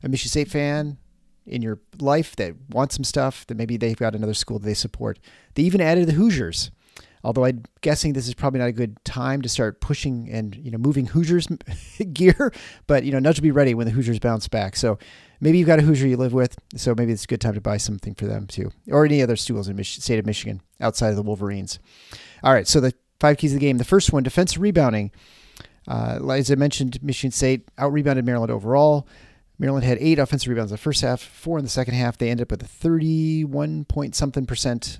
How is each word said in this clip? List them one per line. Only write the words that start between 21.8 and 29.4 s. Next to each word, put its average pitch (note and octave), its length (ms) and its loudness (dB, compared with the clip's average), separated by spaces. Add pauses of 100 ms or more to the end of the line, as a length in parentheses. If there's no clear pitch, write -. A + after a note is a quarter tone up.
All - 80 6
right, A2+ 140 4
so D3+ 140 4
the B2+ 140 2 (240)
five D3 180 4
keys D3+ 160 0
of C#3 60 0
the C#3+ 80 2
game. C3 120 2
The A#2+ 60 -2
first - 280 4
one, C#3+ 100 2
defensive E3 400 0
rebounding. C3 480 2 (760)
Uh, A#2 340 -4 (100)
as C3+ 200 0
I C#3+ 40 4
mentioned, C3+ 480 0
Michigan C#3 300 -4
State C3 360 0 (100)
out-rebounded C#3 460 0
Maryland A#2+ 280 0
overall. C#3 540 4 (520)